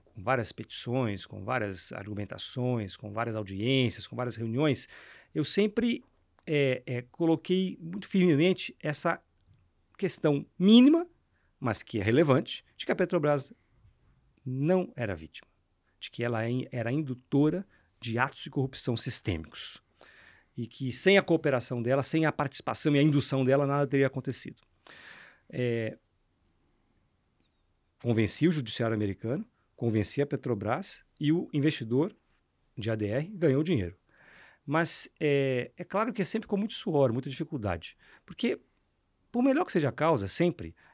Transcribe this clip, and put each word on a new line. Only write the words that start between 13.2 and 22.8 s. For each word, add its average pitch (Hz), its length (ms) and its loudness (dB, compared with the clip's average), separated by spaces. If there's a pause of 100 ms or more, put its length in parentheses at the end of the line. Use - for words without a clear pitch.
não 147 500 0
era 107 200 -4
vítima, - 320 -16 (520)
de - 120 -14
que 117 120 -6
ela 117 200 -2
é 117 60 -4
in-, 127 220 -4
era 117 200 -4
indutora 147 760 0 (340)
de 117 200 -4
atos 135 240 -2
de 151 60 -12
corrupção 131 460 -4
sistêmicos. - 840 -4 (760)
E 117 100 -8
que 131 240 -8
sem 196 260 6
a 185 40 6
cooperação 131 600 0
dela, 131 220 2
sem 160 220 0
a 147 60 2
participação 143 640 -2